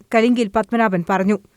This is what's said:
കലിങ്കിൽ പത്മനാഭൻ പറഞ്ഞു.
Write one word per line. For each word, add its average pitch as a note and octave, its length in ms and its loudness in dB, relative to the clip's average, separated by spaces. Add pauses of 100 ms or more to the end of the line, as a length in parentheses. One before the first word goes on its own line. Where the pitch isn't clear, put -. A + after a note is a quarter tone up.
(140)
കലിങ്കിൽ A#3 340 2
പത്മനാഭൻ G#3+ 600 -2
പറഞ്ഞു. F#3+ 280 0 (180)